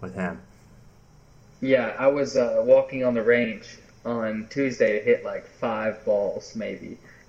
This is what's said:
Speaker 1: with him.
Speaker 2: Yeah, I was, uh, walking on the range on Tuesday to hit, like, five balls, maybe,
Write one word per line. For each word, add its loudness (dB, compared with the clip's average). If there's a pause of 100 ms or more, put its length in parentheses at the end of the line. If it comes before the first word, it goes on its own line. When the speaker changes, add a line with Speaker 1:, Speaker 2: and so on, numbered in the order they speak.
Speaker 1:
with -12
him. -8 (1200)
Speaker 2:
Yeah, 2
I 0
was, 0
uh, 2
walking 4
on 2
the 0
range 0 (260)
on -4
Tuesday 0
to -6
hit, 2
like, -8
five -4
balls, -2
maybe, -10 (320)